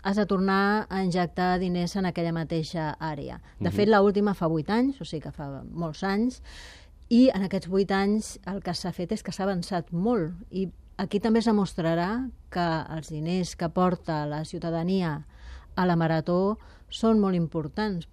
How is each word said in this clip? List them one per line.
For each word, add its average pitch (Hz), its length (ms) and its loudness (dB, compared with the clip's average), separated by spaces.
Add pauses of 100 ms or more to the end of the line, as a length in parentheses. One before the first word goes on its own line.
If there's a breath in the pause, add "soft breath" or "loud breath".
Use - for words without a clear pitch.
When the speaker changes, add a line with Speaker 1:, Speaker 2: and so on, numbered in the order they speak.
Speaker 1:
has 196 140 0
de 208 100 2
tornar 196 640 2
a 190 140 -2
injectar 180 560 0
diners 175 340 -2
en 190 120 0
aquella 170 260 -2
mateixa 160 680 -4
àrea. 143 420 -8 (200 soft breath)
De 196 100 0
Speaker 2:
Mhm. - 60 -4
Speaker 1:
fet, 208 120 4
la 208 140 8
última 202 320 2
fa 165 140 -2
vuit 160 200 -2
anys, 247 320 0
o 165 40 -10
sigui 151 180 -8
que - 100 -10
fa 139 380 -10
molts 160 320 -8
anys, 208 400 -2 (640 loud breath)
i 247 240 8
en 190 120 0
aquests 185 240 -4
vuit 190 240 2
anys 202 540 0
el 196 180 -6
que 175 100 -4
s'ha - 160 -6
fet 175 220 -4
és 214 100 -6
que - 80 -8
s'ha 185 140 -4
avançat 180 480 -2
molt, 180 400 0 (180)
i 190 180 -2 (280)
aquí 196 240 -2
també 226 180 4
es 226 80 2
demostrarà 196 840 2 (220)
que 165 340 0 (120)
els 156 140 -10
diners 165 440 -2
que 170 140 -2
porta 170 580 0
la 151 180 -4
ciutadania 165 800 -2 (520 soft breath)
a 185 100 2
la 180 80 4
marató 170 640 2 (300 soft breath)
són 226 320 4
molt 190 160 2
importants, 170 760 -2